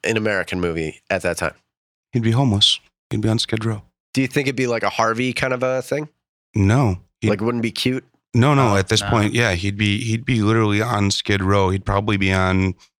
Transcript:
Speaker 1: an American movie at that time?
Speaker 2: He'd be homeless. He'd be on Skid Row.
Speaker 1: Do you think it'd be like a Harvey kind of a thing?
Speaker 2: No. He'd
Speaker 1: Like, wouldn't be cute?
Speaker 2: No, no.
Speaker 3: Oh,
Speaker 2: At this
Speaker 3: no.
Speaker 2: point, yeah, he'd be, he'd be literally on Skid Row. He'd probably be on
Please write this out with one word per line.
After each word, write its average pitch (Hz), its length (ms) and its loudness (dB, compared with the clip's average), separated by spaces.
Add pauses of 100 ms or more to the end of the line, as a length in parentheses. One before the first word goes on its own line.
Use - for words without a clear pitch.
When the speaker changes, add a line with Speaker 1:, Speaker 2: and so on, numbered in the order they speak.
Speaker 1:
an 110 140 0
American 98 440 -2
movie 82 400 -4 (100)
at 92 120 -2
that 85 140 -2
time? - 180 -4 (580)
Speaker 2:
He'd 120 120 0
be 113 80 2
homeless. 113 480 2 (300)
He'd 107 100 -4
be 110 80 0
on 110 100 0
Skid 107 260 -4
Row. 110 180 -6 (320)
Speaker 1:
Do 131 80 0
you 131 40 0
think 135 220 -2
it'd 139 80 -4
be 127 100 -2
like 117 160 -2
a 101 80 0
Harvey 113 420 -2
kind 131 200 -2
of 123 100 -4
a 127 200 -2
thing? 147 260 -6 (460)
Speaker 2:
No. 104 440 2 (220)
He'd 110 100 0
Speaker 1:
Like, 101 100 0
wouldn't 117 220 -2
be 113 80 -2
cute? 127 340 -4 (300)
Speaker 2:
No, 123 200 6
no. 131 180 4
Speaker 3:
Oh, 98 40 4
Speaker 2:
At 98 120 0
this 110 140 2
Speaker 3:
no. 101 80 -2
Speaker 2:
point, 107 240 2
yeah, 117 180 2
he'd 98 240 -2
be, 104 260 0
he'd 113 220 -4
be 120 180 0
literally 104 400 2
on 104 300 0
Skid 101 300 -2
Row. 98 280 2
He'd 95 140 -2
probably 101 320 0
be 95 160 0
on 95 420 2 (260)